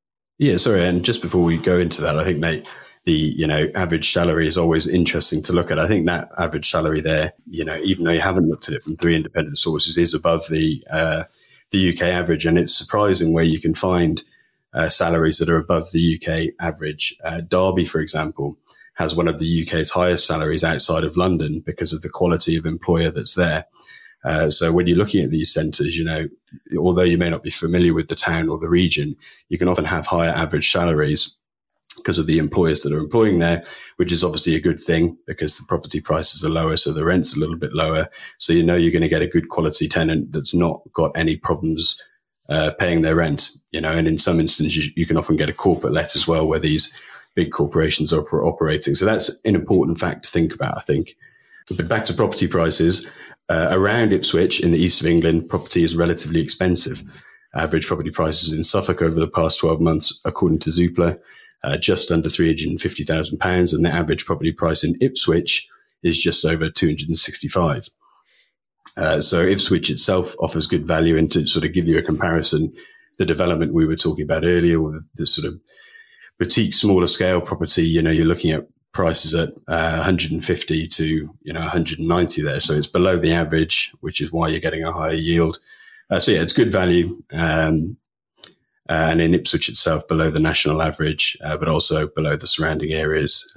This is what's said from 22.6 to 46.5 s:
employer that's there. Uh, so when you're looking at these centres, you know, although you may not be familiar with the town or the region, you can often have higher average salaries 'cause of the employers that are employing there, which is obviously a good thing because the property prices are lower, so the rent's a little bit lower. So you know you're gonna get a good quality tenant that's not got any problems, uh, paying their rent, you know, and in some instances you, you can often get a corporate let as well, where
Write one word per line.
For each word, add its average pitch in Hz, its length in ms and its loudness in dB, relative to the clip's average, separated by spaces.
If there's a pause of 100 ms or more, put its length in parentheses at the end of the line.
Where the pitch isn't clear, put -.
employer 82 440 0
that's - 240 -4
there. 85 320 -2 (580)
Uh, 78 240 0
so 82 240 2
when 87 140 2
you're 87 100 4
looking 98 280 2
at - 60 -2
these 78 220 0
centres, 76 460 -2
you 82 60 -2
know, 80 240 -4 (500)
although 87 240 2
you 87 160 4
may 87 100 2
not 76 140 -4
be - 80 -8
familiar 85 420 2
with 80 140 -2
the 82 80 -6
town 82 340 -2
or 76 80 -4
the 82 120 -6
region, 87 480 0 (320)
you 85 100 -4
can 90 80 0
often 87 180 2
have 80 220 -4
higher 85 240 0
average 76 400 -2
salaries 76 640 0 (680)
'cause 85 140 -2
of 78 80 0
the 82 120 2
employers 80 420 2
that 71 120 -4
are 76 60 0
employing 95 420 2
there, 85 220 0 (340)
which 85 160 0
is 85 120 2
obviously 80 300 0
a 78 60 0
good 80 200 0
thing 82 460 0
because 78 300 -4
the - 120 -16
property 76 320 -4
prices 78 440 -2
are 78 40 0
lower, 80 280 0
so 73 160 0
the 78 120 -4
rent's 87 320 0
a - 20 -4
little 82 180 -2
bit 78 180 -8
lower. 80 340 0 (300)
So - 140 2
you 85 100 6
know 87 140 4
you're 170 160 4
gonna 85 160 2
get 80 140 2
a - 40 0
good 80 240 0
quality 80 380 -2
tenant 80 440 -2
that's 73 220 -4
not 85 260 2 (140)
got 80 220 0
any 80 200 0
problems, 80 640 -2 (480)
uh, 78 300 0
paying 85 240 2
their 80 140 2
rent, 80 340 0 (220)
you 80 80 -6
know, 80 120 -2
and 82 160 2
in 82 100 0
some 85 220 2
instances 78 360 0
you, 76 200 -4
you 85 80 0
can 80 120 0
often 80 200 0
get 78 140 -2
a - 20 -6
corporate - 400 0
let 78 240 0
as - 100 -2
well, 80 200 2
where 80 140 0